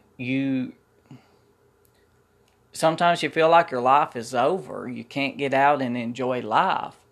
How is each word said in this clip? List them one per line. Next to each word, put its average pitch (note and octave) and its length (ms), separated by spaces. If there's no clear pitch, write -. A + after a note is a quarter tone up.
You, C3 560
sometimes E3 500
you D#3 80
feel D#3+ 200
like E3+ 220
your B2+ 100
life C#3 340
is A#2+ 180
over. B2 540
You A#2 160
can't C#3 340
get C#3 160
out C#3 280
and A#2+ 140
enjoy B2 460
life. B2 540